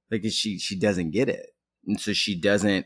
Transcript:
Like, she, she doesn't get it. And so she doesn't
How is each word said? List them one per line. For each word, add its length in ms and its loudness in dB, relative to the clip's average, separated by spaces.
Like, 220 -4
she, 260 -4
she 220 -6
doesn't 320 2
get 160 2
it. 200 -4
And 140 0
so 140 -2
she 260 -2
doesn't 460 2